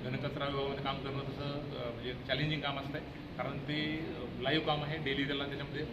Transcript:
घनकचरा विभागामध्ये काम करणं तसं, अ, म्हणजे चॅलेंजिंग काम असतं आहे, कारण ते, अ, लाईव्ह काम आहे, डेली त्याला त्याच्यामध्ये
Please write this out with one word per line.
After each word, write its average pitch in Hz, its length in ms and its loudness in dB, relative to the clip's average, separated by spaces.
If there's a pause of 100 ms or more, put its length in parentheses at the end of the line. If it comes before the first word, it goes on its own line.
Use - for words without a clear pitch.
घनकचरा 135 420 0
विभागामध्ये 139 380 2
काम 139 140 0
करणं 139 220 -2
तसं, 139 340 -2
अ, 143 400 -2
म्हणजे 117 200 -4 (140)
चॅलेंजिंग 151 340 4
काम 139 180 0
असतं 143 180 -2
आहे, - 400 -6
कारण 135 200 0
ते, 151 480 0 (120)
अ, 123 240 -4
लाईव्ह 151 240 4
काम 151 180 4
आहे, 147 140 0
डेली 139 300 2
त्याला 139 160 0
त्याच्यामध्ये 139 380 -2 (120)